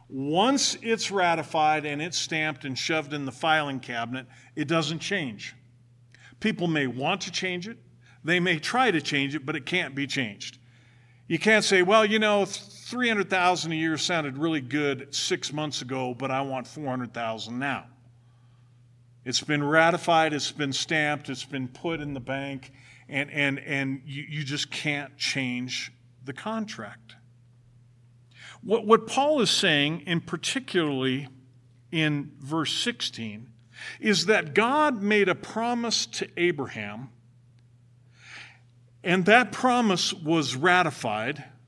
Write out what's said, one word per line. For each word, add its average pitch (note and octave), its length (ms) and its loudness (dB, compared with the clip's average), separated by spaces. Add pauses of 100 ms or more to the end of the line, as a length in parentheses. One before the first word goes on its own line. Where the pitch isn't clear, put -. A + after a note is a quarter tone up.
once E3+ 720 2
it's A3+ 300 -2
ratified D#3 720 2
and D3 160 -4
it's E3+ 160 -6
stamped D#3 480 -4
and C3 120 -6
shoved D#3 360 -2
in D3 120 -6
the C3 60 -6
filing D3 480 2
cabinet, A#2+ 480 -6 (280)
it D3+ 120 -4
doesn't E3 320 0
change. C#3+ 560 -6 (840)
People F3 260 0
may D3+ 200 2
want C#3 340 -2
to F3+ 100 -8
change F3+ 360 -4
it. A#3 100 -14 (460)
They F3 180 2
may F3 180 2
try A#3+ 320 2
to D#3+ 80 2
change C#3 360 -2
it, D3 100 -8
but D#3 100 -4
it D3 100 -8
can't D#3+ 300 -4
be C#3 100 -2
changed. A2+ 520 -6 (680)
You E3 120 0
can't G#3+ 240 4
say, G3 200 6
"Well, G#3+ 220 6
you G#3+ 140 2
know, G#3 260 4
three - 640 -6
hundred G3+ 220 0
thousand F3+ 420 2
a E3 40 -2
year D#3+ 220 0
sounded D3 400 -2
really D#3+ 220 0
good C3+ 560 -2
six - 380 -4
months D3+ 280 -4
ago, B2+ 320 -4
but B2+ 160 -6
I C3 120 0
want C3 260 -6
four D3+ 200 -10
hundred B2+ 260 -4
thousand A2+ 460 -6
now." C3+ 260 -4 (1400)
It's B2+ 180 -2
been D3 220 0
ratified, D#3+ 720 4
it's C#3+ 180 -4
been C#3+ 220 -4
stamped, D3 560 -2
it's B2+ 160 -8
been C3 240 -6
put E3 320 -6
in D3 120 -8
the C3+ 60 -8
bank, C3+ 520 -8 (360)
and, C#3+ 240 -4
and, C#3 280 0
and C#3 460 -4
you, C#3+ 220 -12
you D3+ 160 -6
just C#3 280 -6
can't C#3+ 440 -6
change B2+ 800 -4 (320)
the - 80 -10
contract. G#3+ 800 -8 (1500)
What, G#3+ 220 2
what A3 220 6
Paul C#4+ 340 4
is F#3 80 4
saying, D#3 520 4
in E3+ 200 0
particularly C#3+ 1080 -2 (640)
in D3+ 480 0
verse D3 340 -2
sixteen, A2+ 720 -6 (520)
is F3+ 280 2
that E3+ 260 2
God B3+ 480 2
made G3+ 260 4
a F3+ 60 4
promise A#3 720 -2
to - 320 -8
Abraham, B2+ 720 -2 (1900)
and F3+ 220 4
that A#3 260 8
promise A#3+ 640 2
was D3+ 420 0
ratified, C#3+ 880 2 (240)